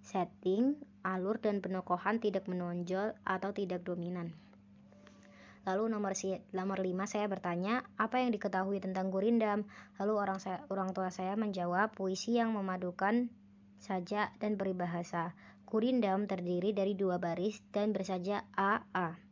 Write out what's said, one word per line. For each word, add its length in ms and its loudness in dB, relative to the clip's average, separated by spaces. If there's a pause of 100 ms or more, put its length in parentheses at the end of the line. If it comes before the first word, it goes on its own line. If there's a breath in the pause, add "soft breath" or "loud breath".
setting, 720 2 (240)
alur, 400 0
dan 240 2
penokohan 560 0
tidak 240 2
menonjol 800 -2
atau 320 0
tidak 240 -2
dominan. 560 -6 (1300 loud breath)
Lalu 240 2
nomor 240 0
si-, 400 -4
nomor 320 0
lima, 240 0
saya 240 0
bertanya, 640 -2
"Apa 240 2
yang 80 2
diketahui 560 0
tentang 240 0
gurindam?" 560 4 (320 loud breath)
Lalu 240 0
orang 160 0
saya, 320 -6
orang 240 -2
tua 160 -2
saya 240 -4
menjawab, 640 0
"Puisi 400 0
yang 160 2
memadukan 800 0 (480)
sajak 560 -2
dan 240 0
peribahasa. 720 -2 (320 loud breath)
Gurindam 640 2
terdiri 480 0
dari 160 2
dua 240 2
baris 560 -2
dan 240 2
bersajak 560 -2
A 400 2
A. 240 -2 (160)